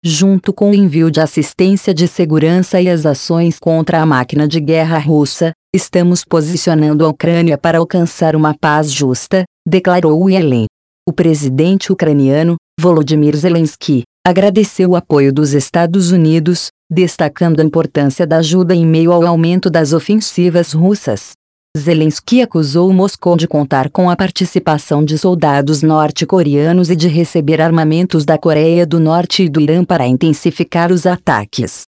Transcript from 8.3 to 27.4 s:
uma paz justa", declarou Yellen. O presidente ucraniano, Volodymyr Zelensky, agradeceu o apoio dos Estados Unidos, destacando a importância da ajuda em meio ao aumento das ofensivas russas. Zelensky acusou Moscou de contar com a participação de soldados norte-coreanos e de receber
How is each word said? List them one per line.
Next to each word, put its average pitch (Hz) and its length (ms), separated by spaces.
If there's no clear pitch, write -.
uma 151 240
paz 151 320
justa", 135 520
declarou 180 640
Yellen. 147 360
O 143 60
presidente 160 800
ucraniano, 156 600
Volodymyr 151 580
Zelensky, 160 640
agradeceu 190 640
o 180 60
apoio 143 360
dos 143 220
Estados 170 580
Unidos, 165 560
destacando 165 680
a - 20
importância 151 640
da 160 100
ajuda 170 380
em 170 100
meio 160 260
ao 170 140
aumento 170 440
das 156 240
ofensivas 175 800
russas. 165 580
Zelensky 156 680
acusou 170 500
Moscou 185 460
de 160 100
contar 139 420
com 180 200
a 175 60
participação 165 880
de 151 120
soldados 151 640
norte-coreanos 156 1080
e 180 80
de 160 100
receber 156 540